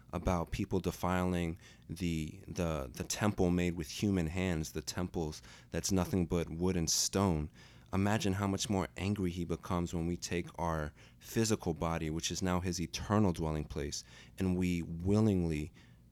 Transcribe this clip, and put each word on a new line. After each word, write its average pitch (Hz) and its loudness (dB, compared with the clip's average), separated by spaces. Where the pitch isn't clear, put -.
about 90 0
people 98 0
defiling 90 0
the, 85 -2
the, 78 -2
the - -6
temple 98 2
made 87 2
with 87 -6
human 95 2
hands, 85 -2
the 78 -6
temples 87 -4
that's 85 -2
nothing 90 2
but 85 0
wood 90 0
and 82 0
stone, 85 2
imagine 101 2
how 98 0
much 98 0
more 95 2
angry 95 0
he 87 -4
becomes 87 -2
when 85 -2
we 87 0
take 87 -4
our 80 -2
physical 110 0
body, 80 -2
which 80 -2
is 87 -4
now 90 2
his 87 -2
eternal 98 2
dwelling 78 -2
place, - -6
and 92 2
we 90 2
willingly 92 4